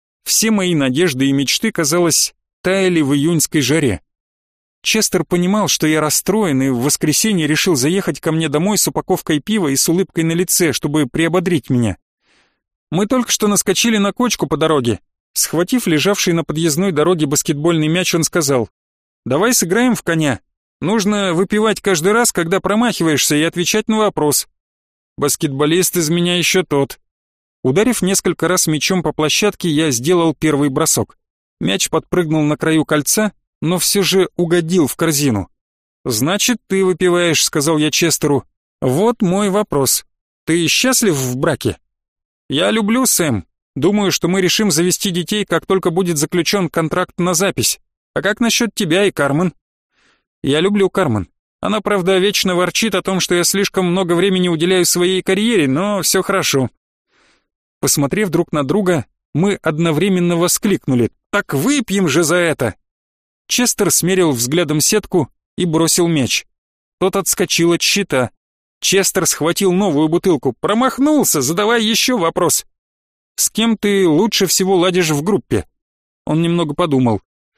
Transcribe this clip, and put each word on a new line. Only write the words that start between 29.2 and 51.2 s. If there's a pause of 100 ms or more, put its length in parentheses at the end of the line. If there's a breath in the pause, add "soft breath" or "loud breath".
я
сделал
первый
бросок. (420)
Мяч
подпрыгнул
на
краю
кольца, (260)
но
всё
же
угодил
в
корзину. (580)
«Значит, (100)
ты
выпиваешь», —
сказал
я
Честеру. (360)
«Вот
мой
вопрос. (400)
Ты
счастлив
в
браке?» (720)
«Я
люблю
Сэм. (320)
Думаю,
что
мы
решим
завести
детей,
как
только
будет
заключён
контракт
на
запись. (360)
А
как
насчёт
тебя
и
Кармен?» (920)
«Я
люблю
Кармен. (320)